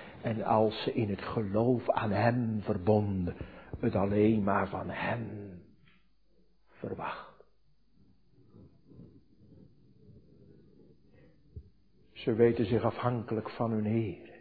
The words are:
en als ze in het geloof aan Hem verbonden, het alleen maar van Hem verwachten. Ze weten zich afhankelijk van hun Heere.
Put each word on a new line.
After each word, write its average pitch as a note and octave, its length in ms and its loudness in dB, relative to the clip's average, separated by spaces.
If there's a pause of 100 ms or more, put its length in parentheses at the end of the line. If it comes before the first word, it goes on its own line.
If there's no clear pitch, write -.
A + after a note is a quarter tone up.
(220)
en A2 200 -2
als A2 400 2
ze - 100 -2
in A2+ 160 0
het G2 140 -4
geloof A2+ 680 0
aan A2 200 0
Hem A2+ 520 2
verbonden, G2+ 720 2 (420)
het A2 160 0
alleen G#2 480 4
maar G2 260 2
van - 220 -6
Hem G#2 600 -6 (1160)
verwachten. - 760 -10 (4000)
Ze - 220 -2
weten A#2 320 6
zich A2+ 160 2
afhankelijk A2+ 680 -2
van A2+ 200 -2
hun G#2+ 140 0
Heere. G#2+ 560 -2